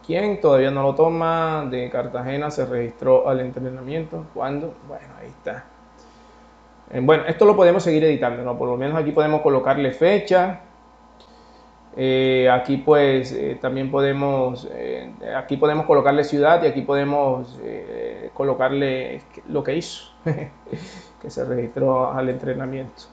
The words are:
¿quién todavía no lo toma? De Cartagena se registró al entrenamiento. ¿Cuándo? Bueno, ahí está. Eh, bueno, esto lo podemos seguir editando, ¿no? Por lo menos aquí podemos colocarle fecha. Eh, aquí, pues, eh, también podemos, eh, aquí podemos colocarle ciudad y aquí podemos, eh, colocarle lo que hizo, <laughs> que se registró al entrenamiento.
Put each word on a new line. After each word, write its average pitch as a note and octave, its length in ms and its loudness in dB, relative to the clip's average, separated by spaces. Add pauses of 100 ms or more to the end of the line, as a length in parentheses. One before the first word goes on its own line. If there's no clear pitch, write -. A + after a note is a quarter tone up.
¿quién F#3+ 340 -2
todavía C3+ 300 4
no C#3 120 -2
lo C#3 120 2
toma? E3 760 0
De B2 200 -6
Cartagena C3 600 -6
se C3+ 140 -4
registró B2+ 640 2
al C3 120 0
entrenamiento. C3 920 -8
¿Cuándo? C#3+ 420 -6 (140)
Bueno, C3+ 180 -16 (140)
ahí A#2 80 -18
está. - 360 -12 (1300)
Eh, B2+ 120 -6
bueno, D#3 240 4
esto - 180 2
lo G3+ 100 8
podemos F3 280 6
seguir D#3 220 2
editando, B2+ 380 0
¿no? B2 140 -6
Por B2+ 120 -4
lo B2 100 -2
menos D3+ 200 -2
aquí D3 140 -2
podemos D3+ 300 2
colocarle C3+ 500 2
fecha. F#3 680 2 (1300)
Eh, C3 560 2
aquí, B2+ 280 2
pues, C3+ 540 4
eh, C3 280 -4
también C3 300 -4
podemos, C#3 840 0
eh, B2 400 -10 (240)
aquí C3+ 220 -4
podemos D3+ 260 2
colocarle C#3+ 400 4
ciudad D3+ 380 4
y D#3+ 40 2
aquí C3+ 140 0
podemos, C3+ 840 0
eh, A2+ 680 -10
colocarle C3 880 -2 (260)
lo C#3+ 140 -4
que C3+ 140 -2
hizo, - 340 -10 (540)
<laughs> - 580 -14
que D3+ 80 -12
se B2+ 140 -6
registró B2+ 680 -2
al C3 200 -4
entrenamiento. C3 840 -8